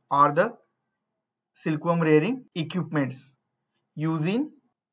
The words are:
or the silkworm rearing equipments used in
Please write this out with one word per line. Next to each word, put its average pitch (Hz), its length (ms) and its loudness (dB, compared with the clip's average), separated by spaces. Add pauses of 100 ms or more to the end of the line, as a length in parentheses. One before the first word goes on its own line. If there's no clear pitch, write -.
(100)
or 143 220 4
the 202 220 0 (960)
silkworm 170 480 -2
rearing 160 540 2
equipments 156 760 -6 (640)
used 156 320 -2
in 226 260 -2 (400)